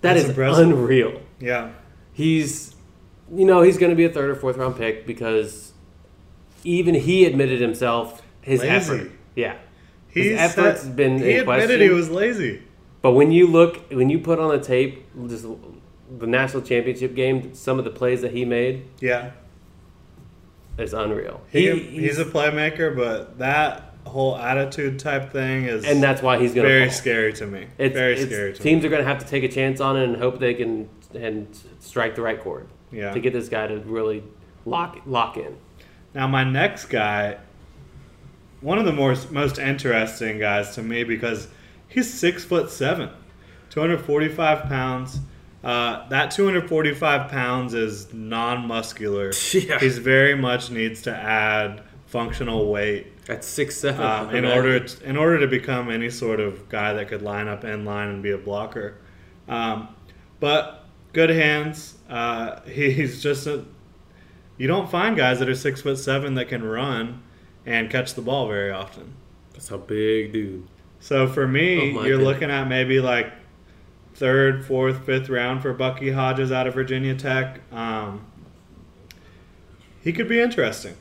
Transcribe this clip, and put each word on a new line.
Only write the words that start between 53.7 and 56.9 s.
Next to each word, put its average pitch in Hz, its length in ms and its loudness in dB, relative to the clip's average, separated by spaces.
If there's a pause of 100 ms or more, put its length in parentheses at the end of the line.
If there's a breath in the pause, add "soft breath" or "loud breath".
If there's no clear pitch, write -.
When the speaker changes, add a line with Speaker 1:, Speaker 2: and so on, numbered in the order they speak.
Speaker 1:
seven, 135 280 -2
Speaker 2:
um, 110 300 -2
in 123 100 0
Speaker 1:
man. 123 120 4
Speaker 2:
order 127 240 4
to, - 280 -14
in 135 80 -4
order 160 240 4
to 143 60 4
become 123 440 -2
any 113 200 -4
sort 110 300 -2
of 98 280 -6
guy 104 260 -2